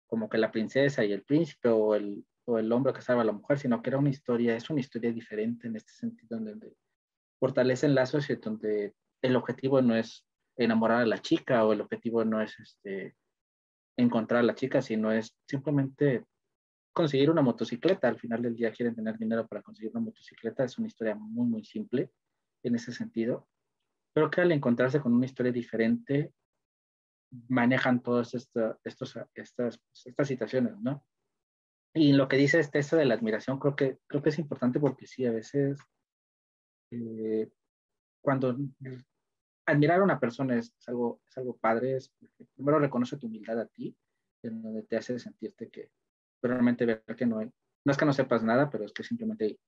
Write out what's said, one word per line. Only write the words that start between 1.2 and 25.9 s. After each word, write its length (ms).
príncipe 460
o 260
el, 300
o 140
el 140
hombre 200
que 80
salva 200
a 40
la 60
mujer, 260
sino 240
que 80
era 80
una 120
historia, 460
es 140
una 120
historia 300
diferente 560
en 100
este 160
sentido, 440
en 80
donde 300
fortalecen 560
lazos 340
y 60
donde 580
el 140
objetivo 440
no 140
es 320
enamorar 440
a 40
la 160
chica 440
o 60
el 100
objetivo 440
no 160
es, 180
este, 560
encontrar 440
a 40
la 80
chica, 280
sino 300
es 220
simplemente 800
conseguir 380
una 100
motocicleta. 680
Al 100
final 220
del 140
día 180
quieren 200
tener 240
dinero 300
para 140
conseguir 300
una 100
motocicleta. 640
Es 120
una 100
historia 280
muy, 320
muy 160
simple 480
en 120
ese 160
sentido. 560
Creo 160
que 120
al 100
encontrarse 480
con 140
una 120
historia 280
diferente, 800